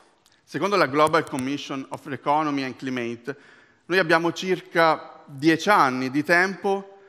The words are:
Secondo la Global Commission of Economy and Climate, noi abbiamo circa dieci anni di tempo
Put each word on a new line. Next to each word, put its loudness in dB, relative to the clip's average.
Secondo -4
la 4
Global 2
Commission -8
of -14
Economy -2
and -8
Climate, -8
noi 0
abbiamo 2
circa -2
dieci 0
anni 4
di -2
tempo 0